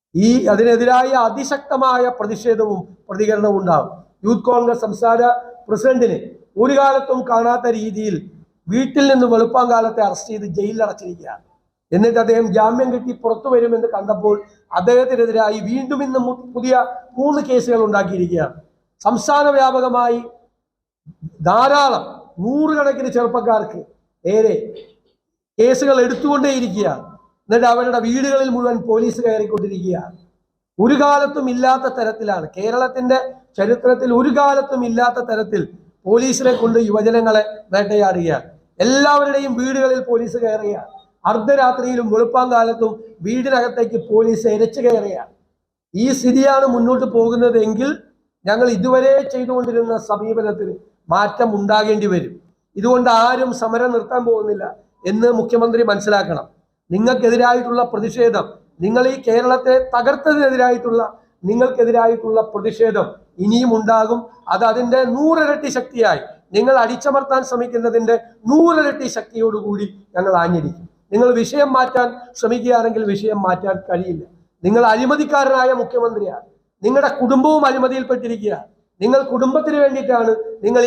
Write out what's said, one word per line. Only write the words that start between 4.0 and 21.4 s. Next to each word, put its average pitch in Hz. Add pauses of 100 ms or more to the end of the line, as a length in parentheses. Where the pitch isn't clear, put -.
യൂത്ത് 214
കോൺഗ്രസ് 240
സംസ്ഥാന 226 (460)
പ്രസിഡന്റിനെ 233 (440)
ഒരു 277
കാലത്തും 269
കാണാത്ത 240 (120)
രീതിയിൽ 214 (560)
വീട്ടിൽ 269
നിന്ന് 247
വെളുപ്പാങ്കാലത്തെ 226
അറസ്റ്റ് -
ചെയ്ത് 208 (100)
ജയിലിൽ 220
അടച്ചിരിക്കുകയാണ്. 170 (480)
എന്നിട്ട് 226
അദ്ദേഹം 226 (100)
ജാമ്യം 233
കിട്ടി 247 (100)
പുറത്തു 226
വരുമെന്ന് 233
കണ്ടപ്പോൾ 208 (440)
അദ്ദേഹത്തിനെതിരായി 233 (120)
വീണ്ടും 262
ഇന്ന് 262
മു-, 254 (120)
പുതിയ 254 (440)
മൂന്ന് 285
കേസുകൾ 240
ഉണ്ടാക്കിയിരിക്കുകയാണ്. 180 (520)
സംസ്ഥാന 285 (100)
വ്യാപകമായി 247 (1300)